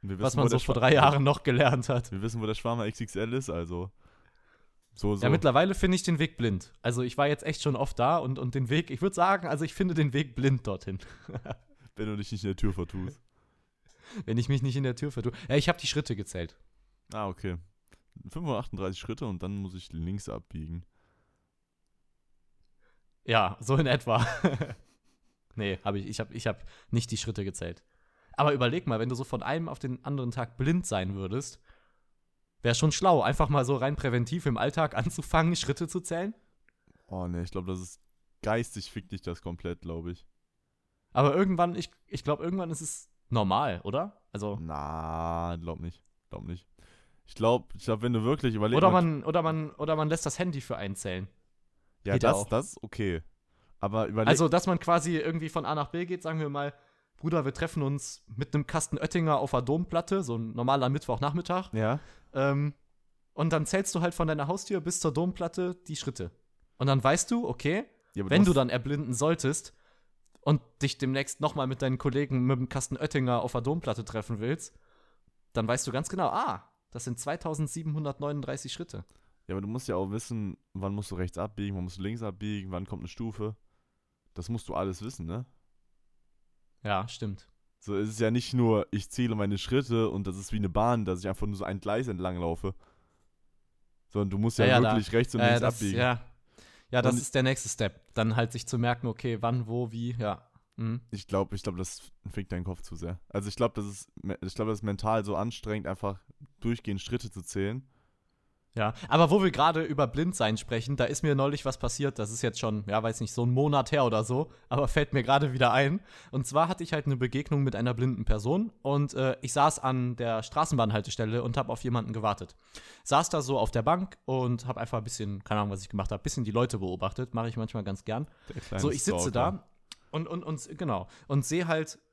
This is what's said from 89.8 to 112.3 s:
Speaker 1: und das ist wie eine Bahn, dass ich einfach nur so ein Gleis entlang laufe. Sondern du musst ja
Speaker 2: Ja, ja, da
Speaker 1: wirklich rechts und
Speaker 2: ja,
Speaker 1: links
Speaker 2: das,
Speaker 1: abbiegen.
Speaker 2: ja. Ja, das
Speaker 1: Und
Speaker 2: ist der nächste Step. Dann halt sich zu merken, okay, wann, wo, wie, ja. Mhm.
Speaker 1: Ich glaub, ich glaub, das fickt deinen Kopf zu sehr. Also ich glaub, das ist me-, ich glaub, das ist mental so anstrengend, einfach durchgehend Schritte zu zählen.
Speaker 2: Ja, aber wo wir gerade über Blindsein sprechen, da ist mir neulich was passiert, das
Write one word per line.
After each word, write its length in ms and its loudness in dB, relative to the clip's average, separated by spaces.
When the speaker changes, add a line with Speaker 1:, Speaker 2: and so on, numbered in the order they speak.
Speaker 1:
und 160 -4
das 100 -6
ist 160 -8
wie 40 -2
eine 120 0
Bahn, 360 2
dass 160 -2
ich 80 -6
einfach 180 -2
nur 100 -4
so 80 -4
ein 160 -4
Gleis 280 0
entlang 300 -2
laufe. 360 -2
Sondern 220 0
du 80 -2
musst 200 0
ja 60 6
Speaker 2:
Ja, 60 8
ja, 100 8
da 140 4
Speaker 1:
wirklich 180 0
rechts 220 2
und 80 4
Speaker 2:
ja, 40 6
Speaker 1:
links 140 6
Speaker 2:
das, 80 4
Speaker 1:
abbiegen. 300 0
Speaker 2:
ja. 260 2
Ja, 120 2
das 120 4
Speaker 1:
Und 60 0
Speaker 2:
ist 140 -8
der 80 4
nächste 260 0
Step. 460 -4
Dann 220 2
halt 160 0
sich 140 -8
zu 120 -2
merken, 280 0
okay, 360 -4
wann, 240 0
wo, 260 -4
wie, 200 -4
ja. 380 -4
Mhm. 340 -4
Speaker 1:
Ich 160 -10
glaub, 260 0
ich 100 -6
glaub, 140 -4
das 240 -8
fickt 220 -6
deinen 120 -4
Kopf 180 -6
zu 140 -12
sehr. 320 -8
Also 200 -4
ich 80 -8
glaub, 180 2
das 120 -4
ist 260 -14
me-, 180 -4
ich 140 -8
glaub, 140 -2
das 100 -2
ist 40 -10
mental 420 0
so 120 -2
anstrengend, 500 -4
einfach 340 -4
durchgehend 420 -2
Schritte 280 -6
zu 120 -12
zählen. 440 -4
Speaker 2:
Ja, 180 0
aber 220 8
wo 120 6
wir 80 6
gerade 320 2
über 240 0
Blindsein 500 0
sprechen, 400 -4
da 80 2
ist 200 -2
mir 100 4
neulich 300 2
was 140 -2
passiert, 420 -2
das 100 -4